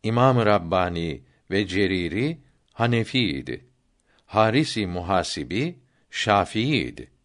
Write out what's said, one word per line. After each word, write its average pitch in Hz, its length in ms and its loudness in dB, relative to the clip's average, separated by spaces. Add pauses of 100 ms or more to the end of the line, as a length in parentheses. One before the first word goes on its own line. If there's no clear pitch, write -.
İmam-ı 120 440 4
Rabbani 87 760 0 (280)
ve 98 160 0
Ceriri, 95 720 -2 (340)
Hanefi'ydi. 110 920 -2 (640)
Haris-i 110 600 0
Muhasibi, 90 920 -2 (320)
Şafii'ydi. 104 1000 0 (140)